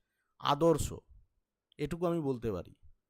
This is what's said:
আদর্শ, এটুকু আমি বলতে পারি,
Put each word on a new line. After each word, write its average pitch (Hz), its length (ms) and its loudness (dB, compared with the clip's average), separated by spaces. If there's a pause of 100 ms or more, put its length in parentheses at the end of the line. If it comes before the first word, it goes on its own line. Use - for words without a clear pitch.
(380)
আদর্শ, 147 560 2 (840)
এটুকু 165 280 -4
আমি 170 140 2
বলতে 120 320 -2
পারি, 87 220 -8 (360)